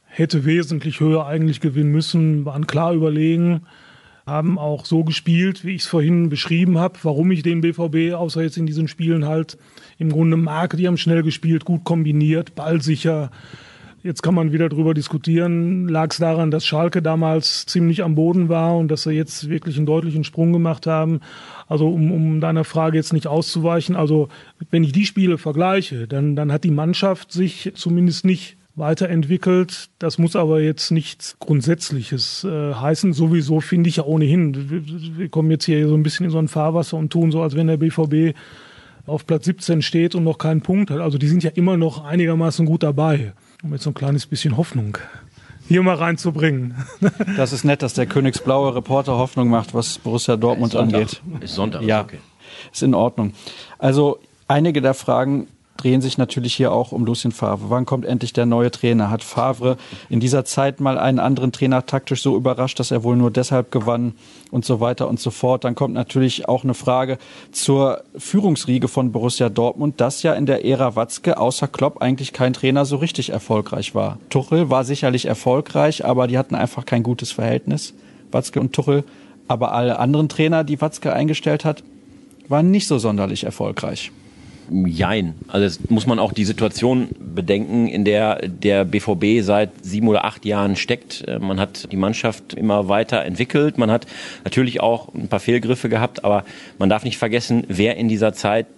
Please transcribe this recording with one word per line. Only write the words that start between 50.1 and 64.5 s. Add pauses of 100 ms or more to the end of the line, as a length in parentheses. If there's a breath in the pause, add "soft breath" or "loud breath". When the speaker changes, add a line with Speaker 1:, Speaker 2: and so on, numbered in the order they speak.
Speaker 2:
Dortmund
Speaker 3:
Ist
Sonntag.
Speaker 2:
angeht. (180)
Speaker 3:
Ist
Sonntag,
Speaker 2:
Ja,
Speaker 3:
ist
okay. (520 loud breath)
Speaker 2:
ist
in
Ordnung. (460 loud breath)
Also (280)
einige
der
Fragen (320)
drehen
sich
natürlich
hier
auch
um
Lucien
Favre.
Wann
kommt
endlich
der
neue
Trainer?
Hat
Favre (340 loud breath)
in
dieser
Zeit
mal
einen
anderen
Trainer
taktisch
so
überrascht,
dass
er
wohl
nur
deshalb
gewann (360 loud breath)